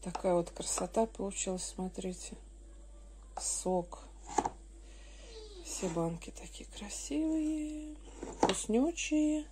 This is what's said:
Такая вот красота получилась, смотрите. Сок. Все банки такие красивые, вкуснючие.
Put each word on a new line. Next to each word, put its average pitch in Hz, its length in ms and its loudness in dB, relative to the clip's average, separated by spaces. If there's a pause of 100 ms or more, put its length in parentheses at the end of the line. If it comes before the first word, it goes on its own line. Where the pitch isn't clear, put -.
Такая 180 300 4
вот 170 160 4
красота - 560 2
получилась, 196 560 -2
смотрите. 185 760 -4 (1040)
Сок. - 640 0 (1600)
Все - 240 -2
банки 165 420 0
такие - 460 -12
красивые, 302 1200 0 (400)
вкуснючие. 302 1160 4